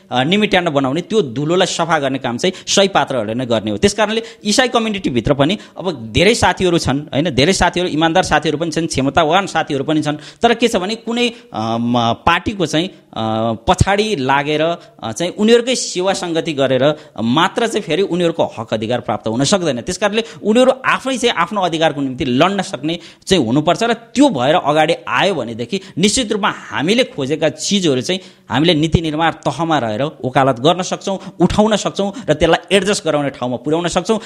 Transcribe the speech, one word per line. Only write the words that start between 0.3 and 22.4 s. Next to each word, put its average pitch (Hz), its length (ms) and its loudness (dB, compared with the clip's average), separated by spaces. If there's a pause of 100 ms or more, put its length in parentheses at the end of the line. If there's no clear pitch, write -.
बनाउने, 139 300 0
त्यो 202 220 0
धुलोलाई 151 440 0
सफा 165 320 -2
गर्ने 135 200 -2
काम 123 180 -4
चाहिँ 185 300 -4
सही 196 220 2
पात्रहरूले 131 460 -2
नै 127 120 -4
गर्ने 110 240 0
हो। 101 60 -2
त्यस 202 180 2
कारणले 220 280 0 (220)
इसाई 247 240 2
कम्युनिटीभित्र 196 680 -2
पनि 147 240 0 (200)
अब 131 340 -8
धेरै 180 220 4
साथीहरू 180 440 2
छन्, 147 220 0
होइन, 156 300 -2
धेरै 135 220 2
साथीहरू, 175 380 0
इमान्दार 165 320 2
साथीहरू 151 360 0
पनि 170 120 -4
छन्, 165 160 -2
क्षमतावान 156 600 2
साथीहरू 147 380 -2
पनि 156 180 0
छन्। 147 140 -4 (260)
तर 233 120 4
के 233 140 2
छ 226 80 -2
भने, 190 180 -2
कुनै, 233 340 -2
अ, 113 520 -6
म-, 120 320 2
पार्टीको 175 540 0
चाहिँ, 156 220 -2
अ, 110 640 -4 (160)
पछाडि 202 480 2
लागेर, 143 460 0
अ, 165 500 -4
चाहिँ 170 200 -4
उनीहरूकै 233 420 4
सेवा 185 380 -2
सङ्गति 165 400 -2
गरेर 135 440 2 (260)
मात्र 170 440 2
चाहिँ 220 160 -4
फेरि 170 200 -2
उनीहरूको 165 560 0
हक 113 160 -6
अधिकार 113 260 -2
प्राप्त 107 280 -4
हुन 120 160 0
सक्दैन। 170 360 0
त्यस 180 160 -8
कारणले 214 280 -2 (180)
उनीहरू 254 300 4 (120)
आफै 196 320 0
चाहिँ 233 200 -2
आफ्नो 196 240 -2
अधिकारको 160 400 0
निम्ति 127 240 -4
लड्न 170 380 2